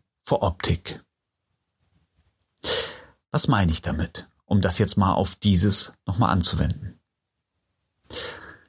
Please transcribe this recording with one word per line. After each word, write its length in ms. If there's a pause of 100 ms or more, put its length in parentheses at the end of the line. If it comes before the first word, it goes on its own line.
(240)
vor 200
Optik. 580 (2250)
Was 160
meine 240
ich 100
damit, 460 (180)
um 160
das 160
jetzt 200
mal 160
auf 220
dieses 580 (120)
nochmal 260
anzuwenden? 680 (1700)